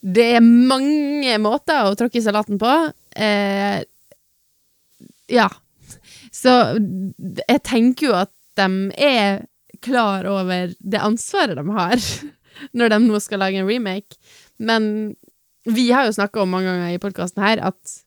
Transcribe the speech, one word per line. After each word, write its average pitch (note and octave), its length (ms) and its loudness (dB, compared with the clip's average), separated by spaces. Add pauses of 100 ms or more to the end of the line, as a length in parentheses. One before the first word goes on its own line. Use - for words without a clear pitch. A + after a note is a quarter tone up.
det G#3+ 320 2
er A#3 80 6
mange C4+ 960 4
måter A#3+ 480 0
å G3 80 2
tråkke A#3+ 240 -2
i A3+ 60 -2
salaten G#3 340 -2
på. A3+ 120 2 (440)
Eh, G3+ 680 -2 (1500)
ja. A3+ 140 4 (880)
Så B3+ 180 2 (240)
d-, F#3+ 720 -6
jeg C4+ 180 2
tenker B3+ 460 0
jo A3 80 2
at F#3+ 140 -2 (280)
de G3 60 2 (340)
er A3+ 440 0 (400)
klar G#3 440 -2
over F#3 520 -4
det G3+ 200 -4
ansvaret A#3 560 -2
de C#3+ 160 -8
har G3+ 240 0 (420)
<laughs> - 400 -14
når A#3 140 2
de G#3 140 2
nå G#3+ 180 2
skal G3+ 220 -6
lage F#3+ 160 -2
en F#3+ 80 -2
remake. G#3 480 -6 (420)
Men G#3+ 560 -2 (500)
vi A#3 260 0
har B3+ 180 2
jo G#3 80 -4
snakket G3+ 260 -2
om F#3 80 -2
mange F#3 160 -2
ganger F3 300 -4
i - 20 -6
podcasten F#3+ 460 -6
her A3 260 0
at - 240 -18 (120)